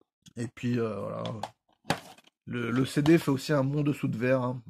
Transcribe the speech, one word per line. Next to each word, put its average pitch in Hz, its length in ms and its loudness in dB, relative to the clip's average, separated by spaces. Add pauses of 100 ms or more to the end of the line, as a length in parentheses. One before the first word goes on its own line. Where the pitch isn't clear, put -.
(380)
Et 120 100 -6
puis, 120 320 -2
euh, 107 200 -2
voilà. 110 240 -6 (1200)
Le, 120 220 -4
le 127 160 2
C - 160 0
D 160 160 8
fait 156 140 2
aussi 135 220 0
un 139 100 4
bon 143 180 0
dessous 143 260 0
de 110 100 -2
verre, 127 240 2
hein. 123 280 -4